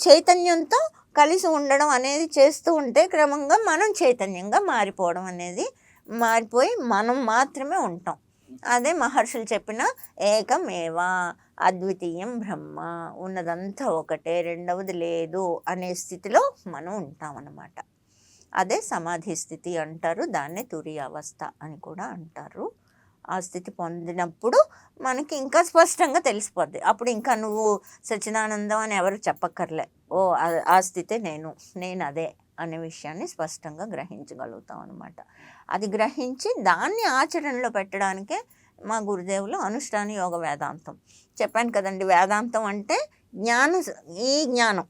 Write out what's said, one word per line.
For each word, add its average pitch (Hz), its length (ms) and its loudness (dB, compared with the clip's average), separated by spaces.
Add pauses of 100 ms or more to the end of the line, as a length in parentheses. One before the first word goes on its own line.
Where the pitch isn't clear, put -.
చైతన్యంతో 359 840 6 (280)
కలిసి 349 300 6
ఉండడం 294 420 4
అనేది 277 400 2 (100)
చేస్తూ 294 340 6
ఉంటే 285 340 4
క్రమంగా 302 500 4
మనం 403 360 2 (100)
చైతన్యంగా 208 560 2
మారిపోవడం 196 640 0
అనేది, 180 500 -6 (360)
మారిపోయి 233 720 2
మనం 240 460 0
మాత్రమే 269 520 0
ఉంటాం. 175 380 -4 (520)
అదే 247 260 2
మహర్షులు 247 500 0
చెప్పిన 220 440 -2 (340)
ఏకమేవా 185 1120 0 (260)
అద్వితీయం 185 800 0
బ్రహ్మ, 151 400 -8 (380)
ఉన్నదంతా 185 680 -6
ఒకటే, 165 560 -2
రెండవది 175 520 -4
లేదు 170 720 -2
అనే 180 260 -4
స్థితిలో 214 600 0 (140)
మనం 170 280 -10
ఉంటాం 151 420 -12
అన్నమాట. 147 460 -18 (720)
అదే 208 260 0
సమాధి 170 540 -6
స్థితి 170 420 -8
అంటారు, 160 480 -4
దాన్నే 170 380 -6
తురీయ 156 360 -10
అవస్థ 151 520 -10 (100)
అని 151 160 -14
కూడా 180 260 -14
అంటారు. 180 680 -12 (580)
ఆ 185 100 -4
స్థితి 180 320 -10
పొందినప్పుడు 175 920 0 (360)
మనకి 262 340 -4
ఇంకా 285 280 4
స్పష్టంగా 339 560 4
తెలిసిపోద్ది. 202 600 -2
అప్పుడు 220 300 2
ఇంకా 240 260 0
నువ్వు 214 440 2 (260)
సచ్చిదానందం 214 720 -2
అని 214 180 -2
ఎవరు 196 200 2
చెప్పక్కర్లే, 165 720 -4 (240)
ఓ 185 200 2
ఆ, 165 360 2
ఆ 180 120 8
స్థితే 185 380 -2
నేను, 160 380 -8 (220)
నేను 185 280 -6
అదే 147 280 -4 (260)
అనే 165 180 -8
విషయాన్ని 165 500 -10
స్పష్టంగా 160 580 -10
గ్రహించగలుగుతాం 131 920 -12
అనమాట. - 340 -18 (560)
అది 196 180 -4
గ్రహించి 262 720 -2
దాన్ని 254 440 2
ఆచరణలో 277 640 0
పెట్టడానికే 196 760 -4 (420)
మా 220 120 -2
గురుదేవులు 196 600 -4
అనుష్ఠాన 214 540 -4
యోగ 180 260 -2
వేదాంతం. 147 600 -6 (440)
చెప్పాను 226 300 0
కదండి, 190 340 -2
వేదాంతం 208 580 4
అంటే 214 460 -4 (260)
జ్ఞానం, 254 480 2 (340)
ఈ 269 280 0
జ్ఞానం, 226 440 2